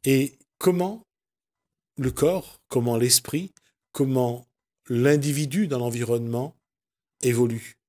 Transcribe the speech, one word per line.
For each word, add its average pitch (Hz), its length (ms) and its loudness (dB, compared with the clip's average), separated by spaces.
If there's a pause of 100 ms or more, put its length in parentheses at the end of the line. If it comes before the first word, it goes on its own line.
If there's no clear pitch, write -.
Et 135 320 2 (200)
comment 185 460 0 (920)
le 131 140 -2
corps, - 580 -2
comment 120 280 0
l'esprit, 147 540 0 (400)
comment 127 560 -2 (400)
l'individu 143 800 0
dans 135 120 -4
l'environnement 117 760 -2 (680)
évolue. 117 540 0 (140)